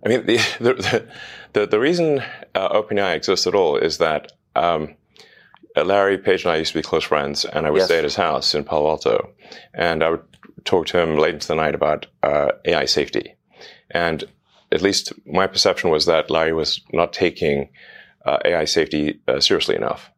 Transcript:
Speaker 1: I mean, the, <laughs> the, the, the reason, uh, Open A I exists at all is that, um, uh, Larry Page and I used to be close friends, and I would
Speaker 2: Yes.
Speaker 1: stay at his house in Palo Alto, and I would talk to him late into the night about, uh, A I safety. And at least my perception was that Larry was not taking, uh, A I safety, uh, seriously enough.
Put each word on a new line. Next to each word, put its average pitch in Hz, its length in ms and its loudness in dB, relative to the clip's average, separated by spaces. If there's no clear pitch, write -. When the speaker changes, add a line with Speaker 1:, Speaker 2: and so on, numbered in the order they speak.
Speaker 1:
I 101 40 0
mean, 120 180 2
the, 113 100 4
<laughs> - 100 -10
the, 117 480 0
the, 104 140 0
the 107 120 2
reason, 156 420 2
uh, 95 160 0
Open 107 260 0
A 98 40 2
I 92 120 0
exists 90 320 0
at 90 80 -2
all 85 220 4
is 78 220 0
that, 78 340 -2
um, 78 400 0
uh, 76 80 2
Larry 98 340 2
Page 95 260 0
and 87 80 2
I 80 40 2
used 80 160 -2
to 80 60 -2
be 78 40 -4
close 80 220 -2
friends, 71 400 -2
and 78 220 -4
I 78 40 2
would 76 80 2
Speaker 2:
Yes. 92 80 4
Speaker 1:
stay 85 120 2
at 78 60 0
his 73 120 -4
house 78 380 0
in 73 100 -2
Palo 76 260 0
Alto, 65 400 -2
and 82 280 0
I 82 80 2
would 85 140 -4
talk 85 240 0
to 90 100 0
him 82 180 2
late 80 180 2
into 76 120 -12
the 78 80 -2
night 78 220 0
about, 76 300 -2
uh, 73 260 2
A 85 100 2
I 73 120 0
safety. - 480 -2
And 82 320 -2
at 80 100 0
least 98 300 0
my 95 220 0
perception - 440 0
was 78 160 2
that 80 240 2
Larry 80 220 2
was 80 280 -2
not 82 200 0
taking, 73 560 -2
uh, 69 200 0
A 85 120 2
I 78 80 0
safety, 78 640 -2
uh, 65 100 0
seriously 71 380 0
enough. - 420 -6